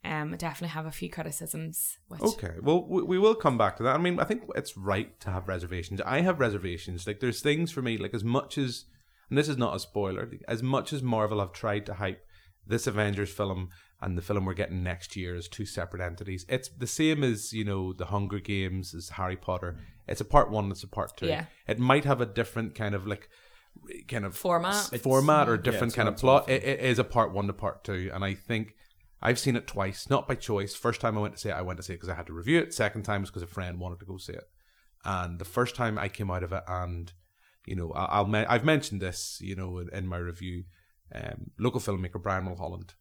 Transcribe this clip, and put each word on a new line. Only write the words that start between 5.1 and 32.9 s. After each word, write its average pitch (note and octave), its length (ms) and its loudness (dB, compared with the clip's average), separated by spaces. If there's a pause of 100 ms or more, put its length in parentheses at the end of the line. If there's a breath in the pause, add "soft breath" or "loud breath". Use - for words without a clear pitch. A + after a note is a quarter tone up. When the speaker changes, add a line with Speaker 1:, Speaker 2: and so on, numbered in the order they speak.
Speaker 2:
to G2+ 100 -6
have F#2 180 -2
reservations. F2+ 540 -4
I C3 180 2
have F3 200 4
reservations. F#2 680 -2
Like, G#2 140 -4
there's A#2+ 200 0
things D#3 300 2
for C3+ 120 -4
me, A2+ 160 0
like, G2+ 160 -2
as G#2 100 -2
much B2 340 0
as, B2+ 260 -2 (440 soft breath)
and C3 100 4
this D3+ 100 4
is C#3 100 0
not G2 180 2
a A2 40 -2
spoiler, G2 500 -2 (180)
as A#2 140 -2
much C3 300 0
as C#3 100 -2
Marvel A2 380 2
have F#2 120 -2
tried G#2 340 -2
to F#2+ 80 -6
hype F#2+ 280 -4 (440 soft breath)
this A2+ 200 0
Avengers G2+ 460 2
film F#2 360 -2 (320 soft breath)
and F#2 180 -2
the E2+ 40 -2
film G2 240 0
we're F#2 80 -2
getting F2+ 280 -2
next F2+ 340 -6
year F2 180 -6
as F2 140 -8
two - 160 -8
separate F2+ 380 -6
entities, F2+ 460 -6
it's B2+ 200 -2
the B2 180 -8
same D#3 380 2
as, A2+ 280 0
you A2 120 -2
know, F#2+ 280 0
the F2+ 140 -6
Hunger G2+ 340 0
Games, F#2+ 540 -2
as E2+ 160 -10
Harry F#2 260 -2
Potter. F2+ 420 -4 (280 loud breath)
It's - 140 -4
a - 60 -2
part - 240 8
one, G2+ 200 2
it's F#2+ 120 -6
a G2 60 -14
part - 280 -4
two. - 120 -4
Speaker 1:
Yeah. D#3 180 0 (200 soft breath)
Speaker 2:
It - 120 2
might C3 260 6
have C3+ 160 4
a A#2+ 60 2
different A2+ 480 -2
kind G#2 200 -2
of, F#2+ 120 -4
like, G2+ 240 -6 (800 soft breath)
kind G#2+ 180 -2
of F#2 100 -6
Speaker 1:
Format. F#3 560 2
Speaker 2:
s-, A#2+ 80 -2
format C#3 480 6
or A#2 80 6
Speaker 3:
Yeah, - 60 -2
Speaker 2:
different A#2 300 2
Speaker 3:
it's - 40 -4
Speaker 2:
kind A2 120 4
of G#2+ 60 0
Speaker 3:
not - 60 -8
Speaker 2:
plot. C3 300 8
It, C3 120 4
it C3+ 180 0
is B2+ 180 4
a B2 60 4
part A2+ 280 4
one G2+ 140 0
to G2 80 -2
part - 300 -4
two, F#2+ 280 -2
and F#2+ 120 -4
I F#2+ 100 0
think A2 400 -4 (500 soft breath)
I've A#2+ 140 6
seen B2 180 4
it - 100 -2
twice, G2 440 -4
not - 180 4
by C3+ 60 2
choice. G2+ 400 -2
First - 260 0
time A2 160 2
I G#2 60 0
went G#2 120 -2
to - 60 -14
see A2 80 -4
it, E2+ 60 -2
I F2+ 80 -4
went F2+ 160 -4
to - 40 -12
see F#2 120 -8
it E2+ 60 -12
'cause F#2 100 -6
I E2+ 40 -4
had E2 120 -10
to E2 80 -12
review A2+ 260 4
it. D#3+ 140 -4
Second G#2 300 0